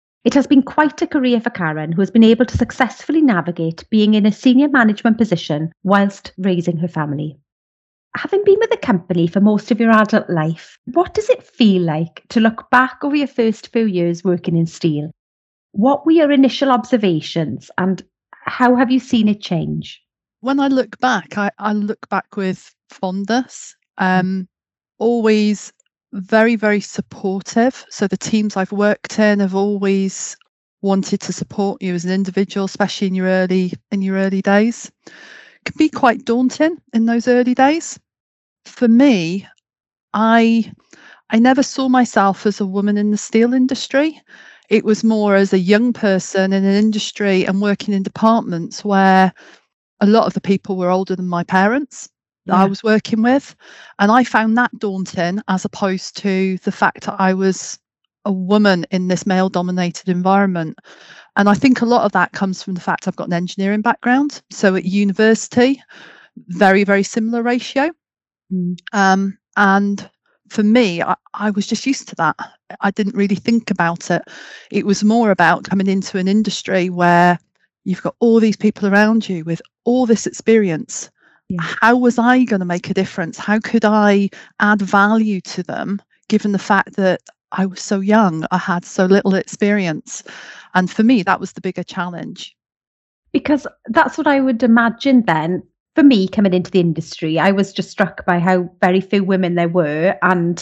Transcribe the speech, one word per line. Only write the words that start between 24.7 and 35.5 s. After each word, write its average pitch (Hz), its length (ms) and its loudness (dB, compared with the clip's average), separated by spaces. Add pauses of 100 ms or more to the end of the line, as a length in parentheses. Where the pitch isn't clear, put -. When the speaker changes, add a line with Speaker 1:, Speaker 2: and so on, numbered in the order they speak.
Speaker 2:
always 214 760 0 (380)
very, 220 440 2
very 208 240 0
supportive. - 1080 -4
So - 180 -4
the 190 80 -4
teams 208 400 -2
I've 185 160 -4
worked 208 460 -2
in 208 220 2
have 190 160 -2
always 196 840 -4 (460)
wanted 196 380 -2
to - 120 -10
support - 480 -6
you 185 140 -4
as 170 100 -6
an 185 60 -4
individual, 196 540 -4
especially 190 420 -4
in 185 80 -4
your 185 100 -2
early, 185 480 0 (180)
in 202 120 -4
your 190 140 -4
early 190 260 -2
days. 214 480 0 (160)
It - 580 -20